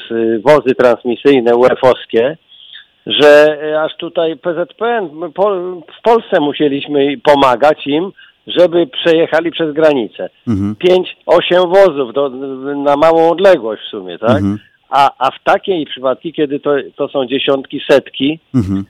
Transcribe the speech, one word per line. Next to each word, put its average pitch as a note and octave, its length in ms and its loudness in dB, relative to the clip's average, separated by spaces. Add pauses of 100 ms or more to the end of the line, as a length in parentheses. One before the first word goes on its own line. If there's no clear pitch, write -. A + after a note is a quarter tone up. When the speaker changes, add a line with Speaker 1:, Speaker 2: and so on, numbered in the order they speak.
(100)
Speaker 1:
y, A2+ 340 -2
wozy C3 300 2
transmisyjne A#2+ 840 2
uefowskie, B2 800 2 (680)
że, D3 520 4 (140)
y, D#3 80 -2
aż D#3 160 -6
tutaj E3 400 -4
P E3+ 180 -8
Z E3 220 -8
P G#3+ 100 -6
N, A3+ 280 -4
my D#3+ 160 -12
po-, F#3 500 -4 (180)
w - 40 -20
Polsce A3+ 380 2
musieliśmy C#3+ 840 -2
pomagać C#3 640 2
im, E3 260 -4 (340)
żeby E3 400 2
przejechali D#3+ 640 -2
przez D3+ 240 -6
granicę. C#3 560 -2 (180)
Speaker 2:
Mhm. G2+ 280 -4
Speaker 1:
Pięć, F3+ 400 0 (100)
osiem F3 440 2
wozów D3+ 420 2
do, C#3 160 -2 (560)
na C#3+ 120 2
małą E3 340 2
odległość D#3+ 520 0
w - 80 -16
sumie, F#2 280 -12
tak? A2 180 -2
Speaker 2:
Mhm. G2+ 220 -2 (320)
Speaker 1:
A, C3+ 280 2
a C3+ 120 0
w - 140 -20
takiej F3+ 420 -2
przypadki, C3 460 -6
kiedy C#3+ 280 -4
to, D3 100 -4 (260)
to C#3 120 -6
są C3 180 -4
dziesiątki, C3+ 540 -4 (100)
setki, C#3+ 500 0 (140)
Speaker 2:
Mhm. G2 360 -2